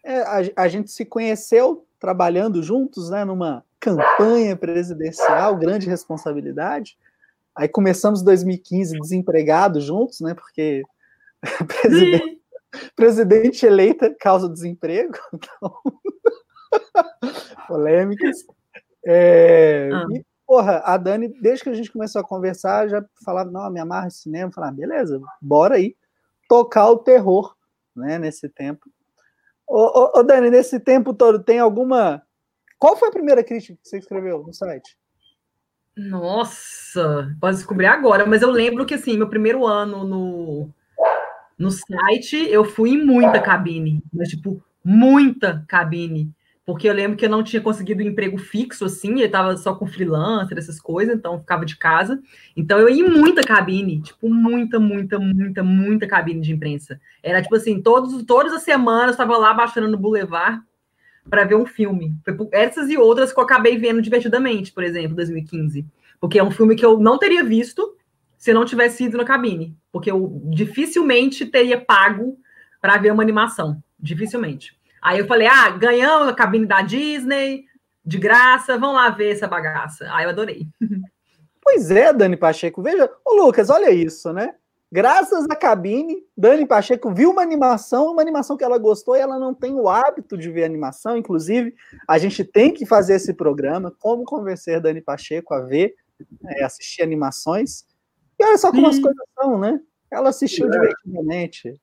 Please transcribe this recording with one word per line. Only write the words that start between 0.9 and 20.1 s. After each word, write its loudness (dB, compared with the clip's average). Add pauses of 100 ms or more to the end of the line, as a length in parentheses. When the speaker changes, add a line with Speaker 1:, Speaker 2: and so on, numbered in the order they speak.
Speaker 1:
se -10
conheceu 0 (140)
trabalhando -2
juntos, -4
né, -4
numa -6 (160)
campanha 2
presidencial, -2
grande -2
responsabilidade. -8 (580)
Aí -4
começamos 0
dois 4
mil -4
e -10
quinze -6
desempregados 0
juntos, -6
né, -8
porque -6 (600)
<laughs> -8
presidente, 4
Speaker 2:
Sim. -16 (560)
Speaker 1:
presidente 4
eleita 4
causa 2
desemprego, -8 (100)
<laughs> -18
então, -14 (1900)
polêmicas. -2 (640)
É, 6
Speaker 2:
Ah. -4